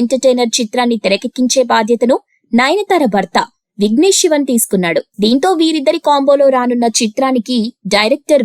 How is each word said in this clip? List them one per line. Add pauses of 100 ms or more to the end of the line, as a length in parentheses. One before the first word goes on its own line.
ఎంటర్‌టైనర్
చిత్రాన్ని
తెరకెక్కించే (120)
బాధ్యతను (340)
నయనతార (100)
భర్త (440)
విఘ్నేష్
శివన్
తీసుకున్నాడు. (220)
దీంతో (100)
వీరిద్దరి
కాంబోలో (100)
రానున్న (140)
చిత్రానికి (360)
డైరెక్టర్